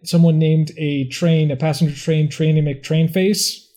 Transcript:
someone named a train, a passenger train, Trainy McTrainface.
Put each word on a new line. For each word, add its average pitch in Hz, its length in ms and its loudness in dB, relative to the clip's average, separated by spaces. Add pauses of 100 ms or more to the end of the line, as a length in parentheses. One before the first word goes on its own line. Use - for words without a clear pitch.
someone 165 340 4
named 156 400 2
a 147 300 -4
train, 160 420 0
a 139 60 -4
passenger 151 400 -2
train, 156 340 0
Trainy 156 320 0
McTrainface. 165 1160 -2